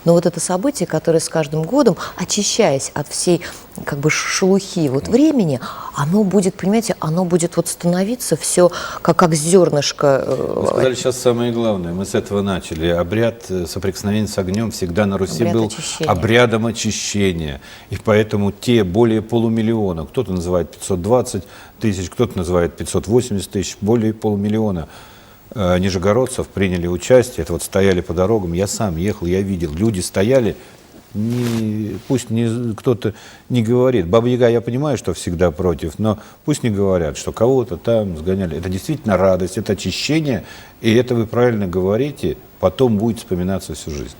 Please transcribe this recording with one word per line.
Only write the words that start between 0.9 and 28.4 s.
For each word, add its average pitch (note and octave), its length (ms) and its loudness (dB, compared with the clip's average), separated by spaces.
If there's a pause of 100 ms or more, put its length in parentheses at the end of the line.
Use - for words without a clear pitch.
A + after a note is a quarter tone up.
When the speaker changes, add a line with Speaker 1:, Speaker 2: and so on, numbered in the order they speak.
Speaker 1:
с - 100 -8
каждым D#3 320 -2
годом, A#3 340 4 (220)
очищаясь F3+ 720 0
от - 160 -8
всей, - 320 0 (460)
как C#3+ 140 -6
бы, D3+ 100 2
шелухи F#3 800 0
вот C3+ 180 -2
времени, A#3 520 4 (360)
оно E3+ 280 2
будет, F#3 320 2
понимаете, G#3+ 440 0
оно D#3+ 240 0
будет E3+ 320 0
вот E3+ 120 0
становиться F3+ 680 0
всё F3 340 4 (300)
как, E3 160 2
как E3 180 4
зёрнышко, D3+ 920 4
э, - 340 -2
Speaker 2:
Вы - 60 0
сказали C3 280 2
сейчас B2 240 -2
самое A#2+ 340 0
главное. G2+ 420 -2
Мы F#2+ 100 -4
с F#2+ 100 -8
этого G2+ 280 -2
начали. E2+ 460 -2
Обряд, G#2+ 600 0
э, F#2 180 -2
соприкосновения G2+ 640 -2
с - 80 -6
огнём G2+ 340 -2
всегда F#2+ 360 -2
на G2 100 0
Руси F2+ 280 -2
Speaker 1:
Обряд - 100 0
Speaker 2:
был A2+ 140 2
Speaker 1:
очищения. - 440 -4
Speaker 2:
обрядом A2+ 540 4
очищения. F#2+ 920 -2 (280)
И - 80 -8
поэтому G#2 560 2
те A#2 320 2
более A2 380 2
полумиллиона, A2 840 0
кто-то G2 280 -4
называет F2 400 -2
пятьсот - 280 -6
двадцать G#2+ 440 0 (360)
тысяч, F#2+ 300 -2
кто-то - 260 -2
называет F2 400 0
пятьсот E2+ 300 -4
восемьдесят G#2 460 0
тысяч, - 280 -6
более A2 320 0
полумиллиона, G#2 760 -2 (680)
э, F2+ 260 2
нижегородцев G2 680 0
приняли F2+ 400 -2
участие. F2+ 560 2
Это E2 120 -4
вот D#2 100 -6
стояли F#2+ 380 2
по E2+ 120 -6
дорогам. F#2 380 0